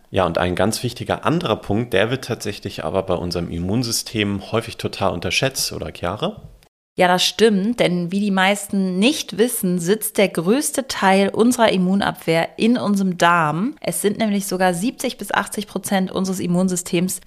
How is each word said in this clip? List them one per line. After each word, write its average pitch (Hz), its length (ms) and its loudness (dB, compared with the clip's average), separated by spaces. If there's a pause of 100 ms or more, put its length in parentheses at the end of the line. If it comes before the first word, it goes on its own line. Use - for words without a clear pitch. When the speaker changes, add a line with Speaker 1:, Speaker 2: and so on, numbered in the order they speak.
(100)
Speaker 1:
Ja, 95 140 2
und 85 140 0
ein 90 160 0
ganz 92 280 0
wichtiger 98 440 -4
anderer 120 300 0
Punkt, 117 360 -2
der 101 180 2
wird 135 140 -4
tatsächlich - 600 -8
aber 92 180 -2
bei 90 120 -2
unserem 87 360 -4
Immunsystem 101 1000 -2
häufig - 280 -4
total 98 340 -2
unterschätzt, - 640 -2
oder 78 200 -8
Chiara? 110 460 -4 (560)
Speaker 2:
Ja, 180 100 4
das 180 160 4
stimmt, 214 580 2
denn 175 300 0
wie 196 100 -2
die 208 100 0
meisten 190 680 0
nicht 220 380 0
wissen, 190 420 0
sitzt 185 380 -2
der 196 120 4
größte 240 600 0
Teil 196 400 4
unserer 233 420 4
Immunabwehr 180 880 2
in 233 220 4
unserem 196 400 0
Darm. 170 640 2
Es - 180 -4
sind 202 160 0
nämlich 202 300 0
sogar 185 260 2
siebzig 226 460 -4
bis - 160 -8
achtzig - 320 -2
Prozent 190 440 -2
unseres 190 300 -2
Immunsystems, 180 880 0